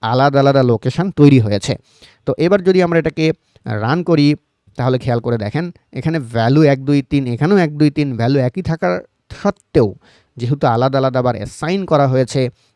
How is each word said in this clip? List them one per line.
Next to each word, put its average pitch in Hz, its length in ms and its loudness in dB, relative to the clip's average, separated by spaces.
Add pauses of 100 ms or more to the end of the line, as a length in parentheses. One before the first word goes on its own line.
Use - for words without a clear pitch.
আলাদা 135 380 0
আলাদা 139 240 4
লোকেশন 127 480 -2
তৈরি 143 280 6
হয়েছে। 104 340 -2 (520)
তো 135 120 -2
এবার 180 260 2
যদি 185 200 2
আমরা 170 160 0
এটাকে 160 340 -2 (320)
রান 117 380 -2
করি, 151 320 2 (400)
তাহলে 127 220 -2
খেয়াল 120 220 -4
করে 120 180 -4
দেখেন 143 340 -6 (220)
এখানে 160 260 -4
ভ্যালু 117 440 0
এক, 139 220 2
দুই, 143 160 0
তিন, 139 260 -2
এখানেও 139 300 0
এক, 151 200 -2
দুই, 147 140 2
তিন, 143 260 -4
ভ্যালু 123 220 0
একই 127 220 -4
থাকার 180 400 -4 (420)
সত্ত্বেও 127 520 -2 (420)
যেহেতু 131 300 -2
আলাদা 127 300 0
আলাদা 131 220 -2
আবার 123 160 0
অ্যাসাইন 170 500 -6
করা 143 220 2
হয়েছে, 127 420 0 (260)